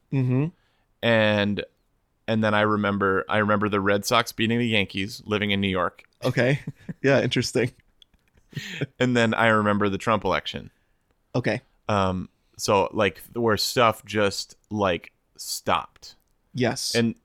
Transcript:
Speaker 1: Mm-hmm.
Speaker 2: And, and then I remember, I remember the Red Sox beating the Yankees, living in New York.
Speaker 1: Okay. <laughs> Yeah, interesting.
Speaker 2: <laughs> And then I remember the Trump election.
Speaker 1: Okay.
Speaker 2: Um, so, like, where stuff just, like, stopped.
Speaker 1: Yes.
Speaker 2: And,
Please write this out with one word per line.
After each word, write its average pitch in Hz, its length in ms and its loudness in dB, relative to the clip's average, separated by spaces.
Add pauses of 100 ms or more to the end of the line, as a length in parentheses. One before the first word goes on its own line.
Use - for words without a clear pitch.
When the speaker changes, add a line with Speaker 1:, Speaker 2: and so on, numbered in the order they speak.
(120)
Speaker 1:
Mm-hmm. 131 340 0 (560)
Speaker 2:
And, 107 600 2 (640)
and 113 180 0
then 107 100 2
I 104 80 2
remember, 101 640 0
I 107 100 0
remember 104 300 0
the 101 120 0
Red 101 240 0
Sox 117 280 0
beating 113 260 -2
the 120 80 0
Yankees, 101 600 -4
living 104 260 -2
in 98 80 0
New 98 80 0
York. 92 360 -4 (200)
Speaker 1:
Okay. 131 360 0 (200)
<laughs> - 220 -12
Yeah, 131 200 4
interesting. 123 540 -2
Speaker 2:
<laughs> - 60 -20 (1160)
And 127 180 0
then 113 180 4
I 113 140 4
remember 104 420 2
the 95 80 -2
Trump 107 260 0
election. 78 460 -4 (640)
Speaker 1:
Okay. 117 260 -2 (280)
Speaker 2:
Um, 95 400 0 (280)
so, 98 360 2
like, 98 300 -2 (120)
where 117 240 2
stuff - 480 2
just, 101 500 -2 (140)
like, 98 420 -2 (240)
stopped. - 800 -6 (380)
Speaker 1:
Yes. 120 400 -4
Speaker 2:
And, 117 200 0 (100)